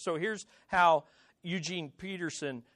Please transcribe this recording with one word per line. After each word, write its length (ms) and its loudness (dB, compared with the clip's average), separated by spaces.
So 140 -2
here's 320 -4
how 400 6
Eugene 480 -6
Peterson 720 -8